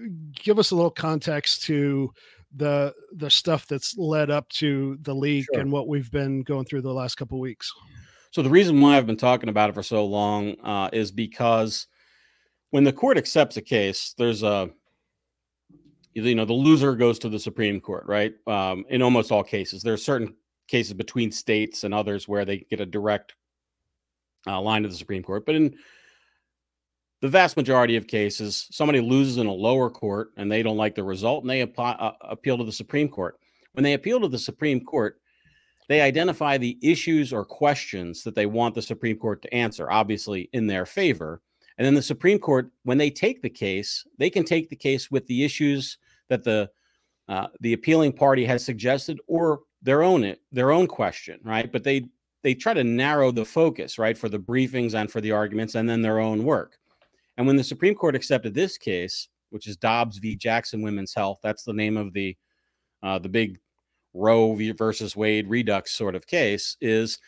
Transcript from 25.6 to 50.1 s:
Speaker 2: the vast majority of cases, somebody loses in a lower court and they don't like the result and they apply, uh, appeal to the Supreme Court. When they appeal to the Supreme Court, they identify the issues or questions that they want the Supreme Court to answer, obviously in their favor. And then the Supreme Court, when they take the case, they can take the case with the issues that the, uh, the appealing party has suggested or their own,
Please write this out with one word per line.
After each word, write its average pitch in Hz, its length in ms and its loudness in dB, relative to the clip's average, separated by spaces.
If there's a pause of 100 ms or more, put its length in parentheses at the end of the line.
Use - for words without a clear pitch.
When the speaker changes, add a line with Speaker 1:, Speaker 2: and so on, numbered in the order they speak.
Speaker 2:
the 135 80 -2
vast 180 260 6
majority 123 400 4
of 110 120 -2
cases, 104 640 -4
somebody 151 280 2
loses 127 380 2
in 120 80 0
a 101 80 -2
lower 120 360 2
court 107 480 -6
and 101 140 -4
they 110 120 2
don't 110 140 0
like 107 180 0
the 104 80 -4
result 107 400 -2
and 127 60 -6
they 131 120 0
apply, 120 300 -4
uh, 110 300 -6
appeal 123 360 -4
to 120 60 -4
the 110 80 -8
Supreme 143 360 -2
Court. 90 300 -8 (360)
When 131 100 -2
they 143 100 4
appeal 233 280 0
to 202 60 2
the 127 120 -6
Supreme 139 440 -4
Court, 117 360 -4 (680)
they 151 140 4
identify 147 560 2
the 123 240 -4
issues 156 500 2
or 107 140 -4
questions 101 760 -2
that 110 100 -8
they 104 140 2
want 113 260 0
the 117 80 -6
Supreme 110 360 -4
Court 107 260 -6
to - 100 -10
answer, 110 380 -2
obviously 101 640 0
in 117 120 0
their 95 200 0
favor. 82 560 -2 (360)
And 117 80 0
then 139 80 4
the 143 80 4
Supreme 196 380 2
Court, 131 320 0 (120)
when 127 140 0
they 147 120 2
take 226 320 -2
the 120 80 -4
case, - 560 -6 (120)
they - 120 0
can 180 140 0
take 165 260 -2
the 139 60 -16
case 135 360 -2
with 135 160 -2
the 127 160 0
issues 143 540 -2 (320)
that - 140 -2
the, 107 260 0 (580)
uh, 98 200 -4 (120)
the 117 140 -2
appealing 151 400 4
party 135 320 2
has 123 180 0
suggested 131 640 -4
or 165 340 0 (220)
their 135 180 4
own, 160 340 4 (160)